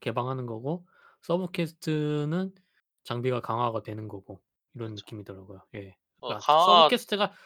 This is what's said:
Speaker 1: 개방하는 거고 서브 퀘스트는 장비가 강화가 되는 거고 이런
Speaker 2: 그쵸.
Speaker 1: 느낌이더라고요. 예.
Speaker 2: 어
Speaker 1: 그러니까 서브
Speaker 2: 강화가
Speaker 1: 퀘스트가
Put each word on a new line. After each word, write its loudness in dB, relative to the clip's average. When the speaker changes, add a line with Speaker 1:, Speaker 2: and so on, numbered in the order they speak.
Speaker 1:
개방하는 -4
거고 -6
서브 -2
퀘스트는 -2
장비가 -2
강화가 -2
되는 -10
거고 -14
이런 -8
Speaker 2:
그쵸. -12
Speaker 1:
느낌이더라고요. -16
예. -14
Speaker 2:
어 -10
Speaker 1:
그러니까 -6
서브 6
Speaker 2:
강화가 10
Speaker 1:
퀘스트가 -2